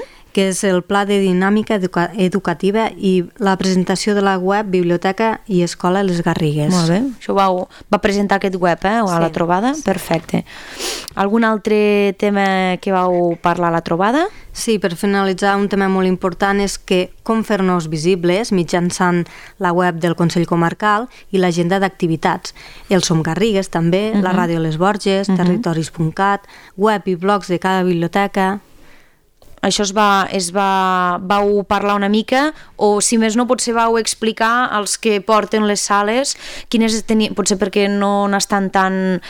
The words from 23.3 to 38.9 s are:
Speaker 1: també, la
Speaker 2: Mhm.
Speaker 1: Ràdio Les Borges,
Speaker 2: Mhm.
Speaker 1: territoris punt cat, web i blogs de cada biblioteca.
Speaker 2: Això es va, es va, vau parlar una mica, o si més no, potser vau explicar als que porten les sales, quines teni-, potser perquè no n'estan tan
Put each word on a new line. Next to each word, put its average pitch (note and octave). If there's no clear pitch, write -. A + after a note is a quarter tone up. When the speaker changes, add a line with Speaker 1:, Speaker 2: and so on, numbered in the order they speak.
Speaker 1:
també, F3+
la F#3
Speaker 2:
Mhm. F3+
Speaker 1:
Ràdio E3+
Les D#3
Borges, G3
Speaker 2:
Mhm. F#3+
Speaker 1:
territoris F3
punt D#3+
cat, G3
web G#3
i F#3+
blogs F#3+
de F3
cada F#3+
biblioteca. F#3+
Speaker 2:
Això G3
es G3
va, G3+
es F3+
va, F#3
vau G3+
parlar G3+
una G3+
mica, B3+
o G#3
si A3+
més A3
no, B3
potser A#3
vau A3+
explicar A3+
als G3+
que G#3
porten G#3+
les G#3
sales, G#3
quines A3+
teni-, A3
potser G3
perquè G3+
no G3+
n'estan G3
tan F#3